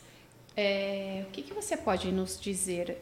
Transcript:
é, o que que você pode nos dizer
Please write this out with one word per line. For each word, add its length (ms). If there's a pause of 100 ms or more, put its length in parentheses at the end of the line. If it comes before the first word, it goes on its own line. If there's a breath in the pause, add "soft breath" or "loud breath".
(560 soft breath)
é, 720
o 40
que 100
que 120
você 220
pode 360
nos 280
dizer 640